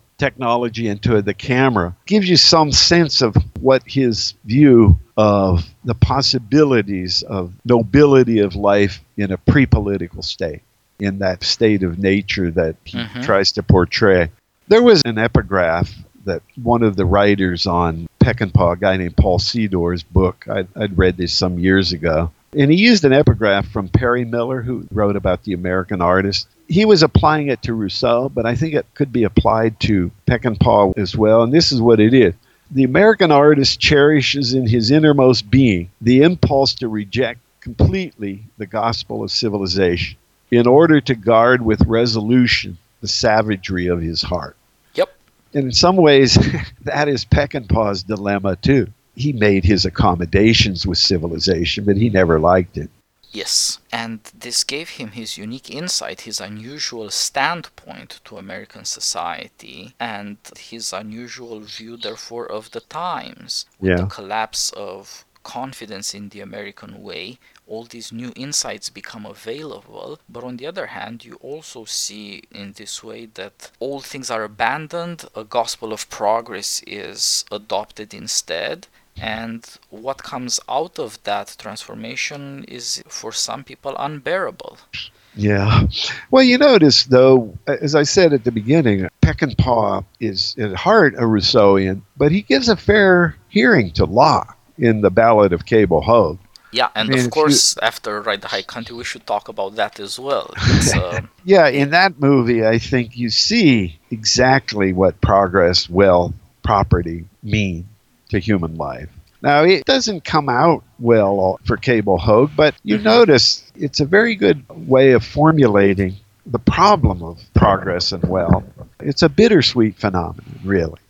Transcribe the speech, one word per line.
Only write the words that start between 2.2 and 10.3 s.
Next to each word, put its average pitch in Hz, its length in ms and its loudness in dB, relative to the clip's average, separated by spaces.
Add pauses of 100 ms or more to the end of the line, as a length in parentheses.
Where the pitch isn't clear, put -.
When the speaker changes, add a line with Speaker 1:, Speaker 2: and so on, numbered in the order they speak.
Speaker 1:
you 180 100 2
some 156 340 4
sense 170 500 2
of 113 140 0 (260)
what 131 240 4
his 123 480 -2 (120)
view 120 520 6 (180)
of 98 540 2 (160)
the 117 100 -4
possibilities 117 1300 0
of 92 300 -8 (120)
nobility 120 760 4
of 98 160 0
life 101 460 2 (160)
in 101 140 -4
a 92 60 -4
pre-political 101 880 0
state, - 380 -8 (380)